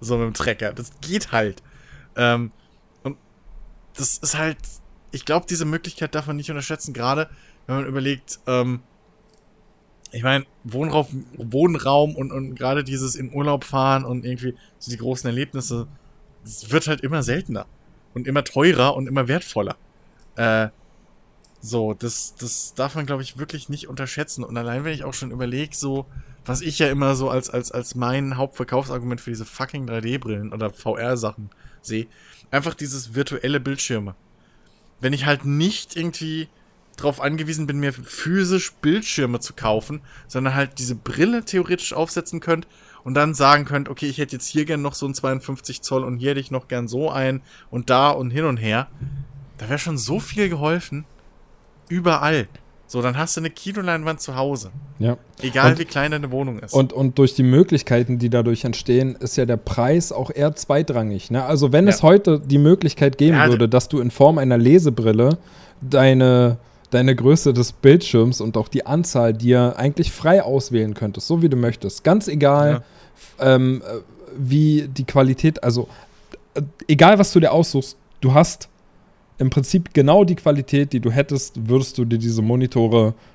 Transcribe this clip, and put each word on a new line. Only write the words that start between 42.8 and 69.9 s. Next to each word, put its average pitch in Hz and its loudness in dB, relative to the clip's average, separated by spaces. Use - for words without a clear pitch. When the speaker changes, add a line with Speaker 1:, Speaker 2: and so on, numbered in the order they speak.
Speaker 1:
und 120 -8
dann 151 2
sagen 143 4
könnt, 143 -4
„Okay, 147 -10
ich 135 -8
hätte 139 -6
jetzt - -10
hier 151 -2
gern 151 -4
noch 143 -6
so 143 -6
ein 135 -6
zweiundfünfzig 135 -6
Zoll 131 -4
und 123 -6
hier 131 -2
hätte 139 -2
ich 131 -14
noch 131 -8
gern 120 -6
so 135 -4
ein 131 -2
und 123 -6
da 135 4
und 131 -4
hin 151 -4
und 131 -2
her“, 110 -2
da 104 -14
wär 143 -4
schon 156 -6
so 147 -4
viel 208 -4
geholfen. 156 -4
Überall. 156 0
So, 123 -4
dann 123 -2
hast 156 -4
du 165 -6
eine 156 -6
Kinoleinwand 170 -6
zu 131 -10
Hause. 135 -4
Speaker 2:
Ja. 120 0
Speaker 1:
Egal, 131 4
Speaker 2:
Und 160 0
Speaker 1:
wie 165 -6
klein 147 -2
deine 143 -4
Wohnung 127 -4
ist. 107 -12
Speaker 2:
Und, 135 4
und 131 0
durch 135 6
die 131 4
Möglichkeiten, 127 4
die 120 0
dadurch 117 0
entstehen, 127 0
ist - -8
ja 127 2
der 120 0
Preis 139 0
auch 131 -6
eher 147 0
zweitrangig, 120 -2
ne? 127 0
Also 139 2
wenn 170 6
Speaker 1:
Ja. 208 8
Speaker 2:
es - 2
heute 196 6
die 139 2
Möglichkeit 147 4
geben 156 6
Speaker 1:
Ja, 147 6
d- 123 6
Speaker 2:
würde, 113 4
dass 123 4
du 147 -2
in 120 0
Form 156 6
einer 127 4
Lesebrille 120 6
deine, 127 6
deine 127 4
Größe 135 6
des 120 0
Bildschirms 127 6
und 113 -4
auch 107 -2
die - -4
Anzahl 127 2
dir 120 4
eigentlich 143 0